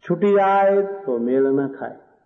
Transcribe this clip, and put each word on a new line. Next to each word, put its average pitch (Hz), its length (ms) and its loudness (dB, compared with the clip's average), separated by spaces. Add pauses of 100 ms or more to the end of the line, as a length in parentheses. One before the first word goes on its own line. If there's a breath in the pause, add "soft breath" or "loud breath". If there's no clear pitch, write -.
છૂટી 196 300 0
જાય 196 480 2 (200)
તો 131 160 -6
મેળ 131 300 0
ન 135 200 0
ખાય 117 320 -12 (240)